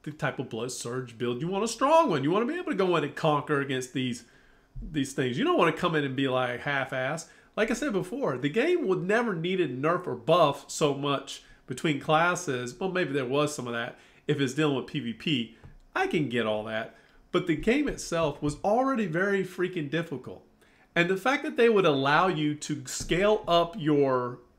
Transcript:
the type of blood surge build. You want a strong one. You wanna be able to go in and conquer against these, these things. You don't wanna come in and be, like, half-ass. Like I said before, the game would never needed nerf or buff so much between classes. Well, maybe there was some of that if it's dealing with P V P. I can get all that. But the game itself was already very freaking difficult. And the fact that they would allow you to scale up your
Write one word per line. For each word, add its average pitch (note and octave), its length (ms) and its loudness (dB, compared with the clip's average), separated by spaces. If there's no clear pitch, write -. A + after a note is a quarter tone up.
the D3+ 80 -10
type D3 260 -6
of C3 120 -6
blood A#2 240 -6
surge A#2+ 440 -8
build. B2 220 -2
You D#3+ 80 -4
want G3 160 -2
a A#3 60 -2
strong D4+ 400 4
one. C#3 160 0
You D#3 60 2
wanna G#3+ 140 2
be D#4+ 120 -4
able F4 140 -6
to G3 60 -2
go F#3 200 2
in D3 80 0
and C#3 100 -8
conquer D3 460 0
against C3 320 -4
these, B2+ 320 -4
these C3+ 320 -4
things. B2+ 240 -2
You A#3+ 80 0
don't F4 120 4
wanna E3+ 140 6
come D#3+ 240 -2
in D3 80 2
and C3 120 -4
be, C3+ 120 0
like, B2 320 0
half-ass. C#3 720 -4
Like A3+ 160 0
I - 20 0
said C4 200 -2
before, F#3+ 440 -2
the C3+ 120 -2
game D4 360 0
would F3+ 180 0
never G#3+ 300 0
needed E3 480 -2
nerf E3+ 260 0
or B2+ 80 -4
buff D#3+ 540 4
so C#3+ 240 2
much C#3 500 -4
between C#3 340 -2
classes. C#3 760 0
Well, F#3+ 140 -4
maybe E3+ 220 -2
there C3+ 120 0
was D3 300 0
some B2+ 120 -8
of A#2 60 -6
that A#2 240 -6
if C#3 140 0
it's B2+ 140 0
dealing D3 200 2
with B2+ 120 -4
P D3+ 120 -6
V A#2 140 -6
P. A#2+ 420 -2
I F#4+ 120 0
can D#3+ 220 0
get A#2 160 0
all G#2+ 180 0
that. A2 320 -6
But F3 160 0
the D#3+ 80 2
game B3+ 340 0
itself E3 520 -4
was D3 220 -2
already A3+ 420 2
very F#3+ 380 0
freaking F3 460 -4
difficult. C3+ 540 -6
And E3+ 140 4
the F#3+ 80 0
fact C#4 260 0
that D#4 140 -4
they A#3 100 8
would G3+ 180 6
allow D3 420 4
you D3+ 280 0
to D3 300 -8
scale G3+ 640 2
up E3+ 300 4
your C3+ 600 2